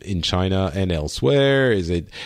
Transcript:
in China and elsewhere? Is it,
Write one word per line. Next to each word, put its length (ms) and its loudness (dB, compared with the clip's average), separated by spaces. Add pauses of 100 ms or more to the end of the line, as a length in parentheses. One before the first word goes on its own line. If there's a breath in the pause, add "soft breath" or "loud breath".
in 180 -4
China 520 0
and 180 0
elsewhere? 800 2
Is 180 0
it, 180 -2 (180 loud breath)